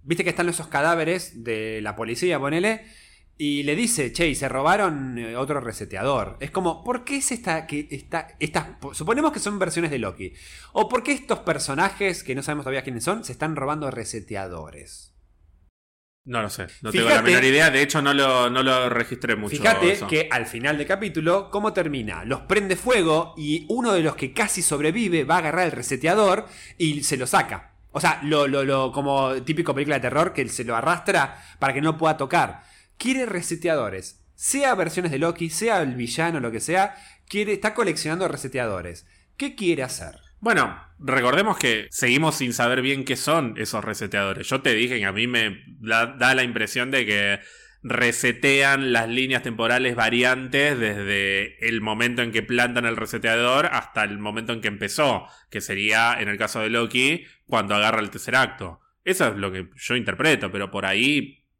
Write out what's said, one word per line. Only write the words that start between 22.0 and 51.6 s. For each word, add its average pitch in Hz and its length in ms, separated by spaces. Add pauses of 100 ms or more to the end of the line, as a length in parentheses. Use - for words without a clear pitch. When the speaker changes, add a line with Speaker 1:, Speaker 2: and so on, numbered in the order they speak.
Speaker 1:
Los 120 180
prende 196 340
fuego 165 600
y 151 340
uno 233 240
de 175 100
los 147 120
que - 160
casi 208 300
sobrevive 165 640
va 156 120
a - 40
agarrar 165 260
el 160 60
reseteador 180 720 (320)
y 151 260
se 143 140
lo 123 80
saca. - 520 (140)
O - 80
sea, 156 240
lo, 147 240
lo, 139 160
lo, 135 280
como 135 520
típico 156 300
película 143 220
de 131 60
terror, 143 320
que 131 160
se - 160
lo 117 100
arrastra 160 680 (160)
para 135 160
que 139 80
no 156 160
pueda 156 200
tocar. 139 440 (360)
Quiere 262 280
reseteadores. 160 960 (120)
Sea 269 400
versiones 175 360
de 135 80
Loki, 165 300
sea 202 320
el 131 140
villano, 147 460
lo 117 100
que 113 80
sea, 190 360 (320)
quiere, 208 260
está 214 200
coleccionando 175 540
reseteadores. 107 800 (280)
¿Qué 277 200
quiere 170 260
hacer? 123 340 (260)
Speaker 2:
Bueno, 196 400 (180)
recordemos 135 580
que 113 320
seguimos 143 460
sin 123 180
saber 123 280
bien 135 220
qué 127 140
son 147 400
esos 110 260
reseteadores. 101 640
Yo 135 140
te 131 120
dije 120 240
que 104 80
a 98 60
mí 110 160
me 110 360 (160)
da, 113 260
da 127 280
la 131 100
impresión 123 480
de 131 140
que 101 340 (440)
resetean 127 1120
las 113 160
líneas 131 340
temporales 120 520
variantes 127 840
desde 101 880